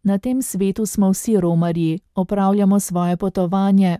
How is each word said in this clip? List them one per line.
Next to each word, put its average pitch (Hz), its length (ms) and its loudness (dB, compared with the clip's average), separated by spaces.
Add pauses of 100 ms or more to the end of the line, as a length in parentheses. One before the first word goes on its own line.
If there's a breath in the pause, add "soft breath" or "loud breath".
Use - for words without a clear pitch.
Na 196 160 0
tem 254 240 -2
svetu 196 440 -2
smo 190 240 2
vsi 208 300 0
romarji, 170 580 0 (160)
opravljamo 196 680 2
svoje 175 360 -2
potovanje, 190 840 0